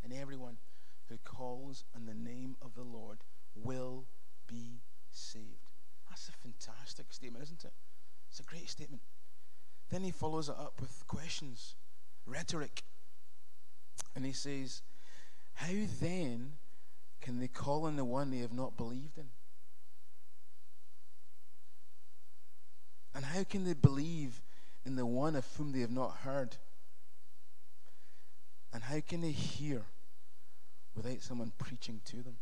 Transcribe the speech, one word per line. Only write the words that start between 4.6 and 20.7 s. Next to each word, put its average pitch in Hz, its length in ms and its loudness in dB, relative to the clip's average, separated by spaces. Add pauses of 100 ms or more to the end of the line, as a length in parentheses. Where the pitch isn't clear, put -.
saved. - 580 0 (400)
That's - 200 0
a - 20 0
fantastic - 800 0
statement, 120 300 0
isn't 160 200 0
it? - 100 0 (540)
It's - 120 0
a 135 40 0
great 165 260 0
statement. 143 340 0 (840)
Then 180 140 2
he 185 80 2
follows 156 380 2
it 135 80 0
up 143 240 0
with - 260 0
questions, - 680 0 (500)
rhetoric. 147 580 0 (1300)
And 131 120 0
he 135 60 0
says, 135 500 0 (760)
"How 165 180 0 (260)
then 147 540 0 (680)
can 123 200 0
they 127 100 0
call 147 360 0
on 151 120 0
the 135 80 0
one 135 240 0
they 131 80 -2
have 120 160 0
not 127 240 -2
believed 123 400 -2
in? 151 120 -2 (3750)